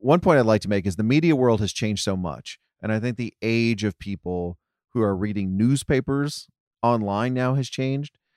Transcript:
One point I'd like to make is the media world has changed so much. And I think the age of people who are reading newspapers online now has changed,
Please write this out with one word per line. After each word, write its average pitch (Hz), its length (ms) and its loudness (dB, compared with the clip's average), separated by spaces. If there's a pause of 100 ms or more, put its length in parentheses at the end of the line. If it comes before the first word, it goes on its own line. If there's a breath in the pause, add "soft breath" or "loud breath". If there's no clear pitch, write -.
One 147 200 2
point 165 180 4
I'd 120 60 6
like 110 160 4
to - 80 -8
make 101 160 0
is 92 120 -4
the 110 60 -2
media 151 320 4
world 120 260 4
has 101 120 -4
changed 107 300 -4
so 95 160 -2
much. 76 400 -8 (240)
And 107 100 -4
I 110 80 0
think 120 160 -4
the 117 240 -6
age 113 420 0
of 104 160 -2
people 90 600 -6 (320)
who 120 100 -2
are 101 160 2
reading 95 400 -2
newspapers 135 920 0 (340)
online 113 500 0
now 127 220 0
has 135 160 -2
changed, 135 480 -6 (180)